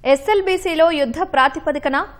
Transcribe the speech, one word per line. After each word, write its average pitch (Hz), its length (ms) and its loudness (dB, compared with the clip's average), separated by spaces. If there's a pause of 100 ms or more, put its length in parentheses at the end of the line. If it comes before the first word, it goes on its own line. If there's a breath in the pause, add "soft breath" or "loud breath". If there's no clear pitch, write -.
(100)
ఎస్ఎల్బీసీలో 370 760 2 (140)
యుద్ధ 262 180 -2 (140)
ప్రాతిపదికన 285 640 0 (240)